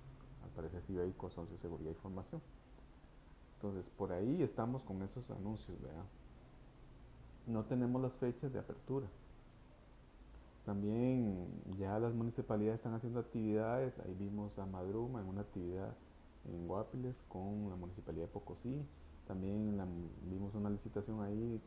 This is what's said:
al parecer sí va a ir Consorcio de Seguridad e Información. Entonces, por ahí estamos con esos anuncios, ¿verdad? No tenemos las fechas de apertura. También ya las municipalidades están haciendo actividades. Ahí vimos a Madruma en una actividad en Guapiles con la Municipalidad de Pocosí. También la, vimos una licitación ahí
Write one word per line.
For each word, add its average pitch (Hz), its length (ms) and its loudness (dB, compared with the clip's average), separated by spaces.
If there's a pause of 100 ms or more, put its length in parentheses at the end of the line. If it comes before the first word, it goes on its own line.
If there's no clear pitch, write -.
(420)
al - 140 -10
parecer 87 300 -2
sí 95 100 0
va 87 60 4
a 90 40 6
ir 95 100 0
Consorcio 87 380 -4
de - 60 -8
Seguridad 80 300 -2
e 80 40 -2
Información. 95 460 -4 (1160)
Entonces, 98 280 0 (140)
por 95 120 4
ahí 117 320 6
estamos 123 400 4
con 95 200 -2
esos 120 280 -4
anuncios, 98 520 -2
¿verdad? 78 240 -6 (1400)
No 110 180 4
tenemos 123 360 6
las 127 140 2
fechas 127 360 2
de 104 80 0
apertura. 131 480 0 (1600)
También 104 800 4 (320)
ya 101 200 4
las 117 160 4
municipalidades 113 640 4
están 113 160 0
haciendo 117 260 2
actividades. 113 800 4
Ahí 92 160 -4
vimos 101 440 0
a 98 60 -2
Madruma 104 560 0
en 92 80 -2
una 98 140 0
actividad 95 520 -2 (520)
en 87 200 -2
Guapiles 123 500 0 (120)
con 101 400 0
la 90 80 -2
Municipalidad 87 480 -4
de 82 80 -6
Pocosí. 120 500 -2 (460)
También 101 480 2
la, 92 100 2 (440)
vimos 98 240 0
una 104 160 4
licitación 107 500 0
ahí 110 460 2